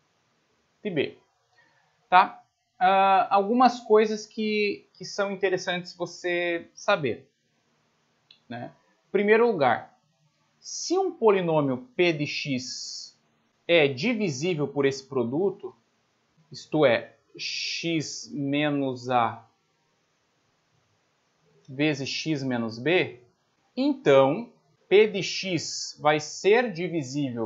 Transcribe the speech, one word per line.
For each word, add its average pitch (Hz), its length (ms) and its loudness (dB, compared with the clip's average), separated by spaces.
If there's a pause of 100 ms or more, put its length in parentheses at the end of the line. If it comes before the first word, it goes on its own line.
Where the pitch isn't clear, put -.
(840)
de 208 60 -4
b. 156 280 -4 (920)
Tá? 190 340 4 (340)
Ah, 190 560 4
algumas 233 460 4
coisas 214 460 2
que, 214 600 -2 (100)
que 185 100 -18
são 202 260 -4
interessantes 185 640 -4
você 175 800 -4
saber, 139 540 -4 (1200)
né? 120 240 -12 (340)
Em - 40 -20
primeiro 214 360 4
lugar, 139 500 0 (600)
se - 380 -6
um 381 120 0
polinômio 160 880 0
p 175 160 2
de 147 160 -4
x - 720 -8 (640)
é 165 220 6
divisível 156 800 -2
por 143 180 -2
esse 135 220 -2
produto, 135 680 -4 (800)
isto - 340 -2
é, - 300 2 (220)
x - 920 -6
menos 139 800 -4
a 117 380 -2 (2250)
vezes 139 400 -2
x 147 340 -4
menos 117 340 -4
b, 147 440 -2 (560)
então 165 720 4 (380)
p 208 180 8
de 190 160 -4
x - 760 -6
vai 151 180 2
ser 214 540 0
divisível 139 720 -6